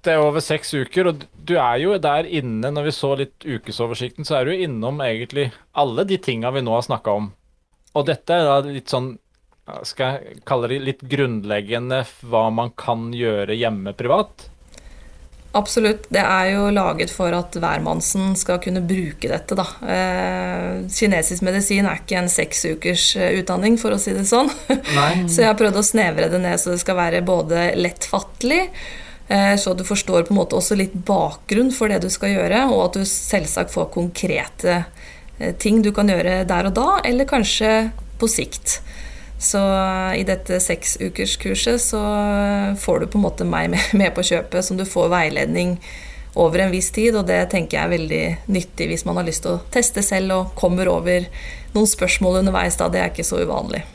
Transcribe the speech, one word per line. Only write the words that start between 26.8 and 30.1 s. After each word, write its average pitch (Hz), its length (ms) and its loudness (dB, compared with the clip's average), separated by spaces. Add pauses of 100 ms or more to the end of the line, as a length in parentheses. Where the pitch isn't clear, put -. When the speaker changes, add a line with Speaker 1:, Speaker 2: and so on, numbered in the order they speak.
Speaker 2:
skal 185 160 0
være 175 320 2
både 170 380 2 (100)
lettfattelig, 196 840 0 (680)
eh, 196 320 4
så 185 160 0
du 185 80 -4
forstår 185 400 2